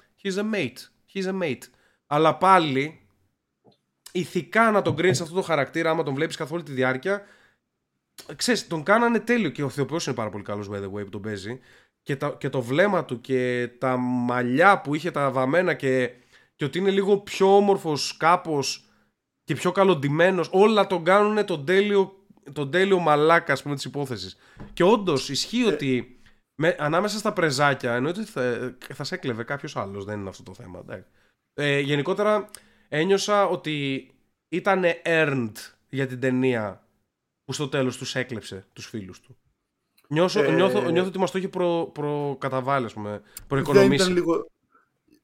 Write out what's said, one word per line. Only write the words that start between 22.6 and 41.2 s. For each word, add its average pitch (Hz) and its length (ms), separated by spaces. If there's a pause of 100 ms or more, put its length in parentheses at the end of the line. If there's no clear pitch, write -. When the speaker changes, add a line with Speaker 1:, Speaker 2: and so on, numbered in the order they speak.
Speaker 1:
τέλειο 185 280
μαλάκα, 156 540
ας 131 100
πούμε, 139 120
της 131 80
υπόθεσης. 123 540 (360)
Και 170 100
όντως, 185 460
ισχύει 220 340
Speaker 2:
Ε. 220 40
Speaker 1:
ότι 135 520 (360)
με, 165 240
ανάμεσα 180 380
στα 214 160
πρεζάκια, 143 600
εννοείται 151 280
ότι 208 80
θα, 123 460 (180)
θα 143 100
σε 175 120
έκλεβε 120 280
κάποιος 143 320
άλλος, 98 300
δεν 104 140
είναι 95 100
αυτό - 140
το 92 100
θέμα, 92 260
εντάξει. - 300 (440)
Ε, 143 260
γενικότερα, 190 720 (400)
ένιωσα 196 580
ότι 147 600 (400)
ήτανε 180 560
earned 147 460 (380)
για 135 180
την 127 120
ταινία 127 640 (640)
που 135 80
στο 147 160
τέλος 131 280
τους - 180
έκλεψε 107 580
τους 110 140
φίλους 95 340
του. - 160 (760)
Νιώσω, 165 320
Speaker 2:
Ε. 143 80
Speaker 1:
νιώθω, 180 380
νιώθω 180 180
ότι 185 120
μας 185 120